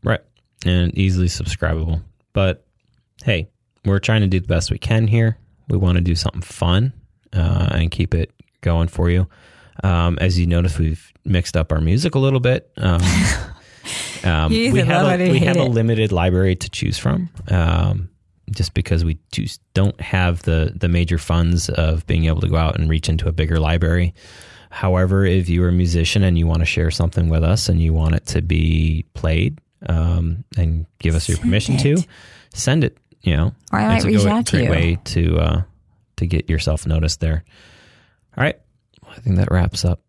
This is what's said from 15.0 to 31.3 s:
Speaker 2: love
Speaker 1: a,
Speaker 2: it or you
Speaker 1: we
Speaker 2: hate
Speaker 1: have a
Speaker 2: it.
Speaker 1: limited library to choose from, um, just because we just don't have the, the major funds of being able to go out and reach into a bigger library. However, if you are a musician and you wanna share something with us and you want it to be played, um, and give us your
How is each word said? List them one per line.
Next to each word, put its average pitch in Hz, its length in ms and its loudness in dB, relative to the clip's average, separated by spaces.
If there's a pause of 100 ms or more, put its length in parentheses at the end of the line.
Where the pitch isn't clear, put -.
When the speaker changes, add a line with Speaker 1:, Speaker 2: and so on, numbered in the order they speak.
Speaker 2:
love 185 80 2
Speaker 1:
a, - 20 2
Speaker 2:
it 180 80 0
or 180 40 2
you 180 60 2
Speaker 1:
we - 80 4
Speaker 2:
hate 175 80 2
Speaker 1:
have 180 80 2
a 160 80 2
Speaker 2:
it. 123 60 0
Speaker 1:
limited 113 420 0
library 92 440 2
to - 140 -10
choose - 280 -4
from, 175 300 -2 (200)
um, 90 600 0 (420)
just - 240 -6
because 82 300 -2
we 80 140 -2 (140)
just - 280 -8 (140)
don't 95 260 0
have 90 420 0
the, 80 340 0
the 87 120 -2
major 85 300 0
funds 85 520 0
of 80 360 0
being 82 200 0
able 80 160 0
to 87 60 0
go 85 80 0
out 80 220 0
and 78 120 0
reach 80 180 -2
into 82 200 -2
a 82 40 -2
bigger 80 260 0
library. 85 560 0 (560)
However, 92 540 0
if 90 240 2
you 85 160 2
are 90 40 2
a 87 40 2
musician 87 520 2
and 87 140 2
you 82 80 2
wanna 82 200 2
share 82 240 0
something 85 380 0
with 80 140 2
us 90 260 0
and 85 120 2
you 82 140 2
want 80 220 2
it - 100 -4
to 82 160 -2
be 80 720 0
played, 85 460 -2 (280)
um, 85 560 0 (120)
and 80 300 -2 (120)
give 82 160 0
us 82 140 -2
your 87 80 0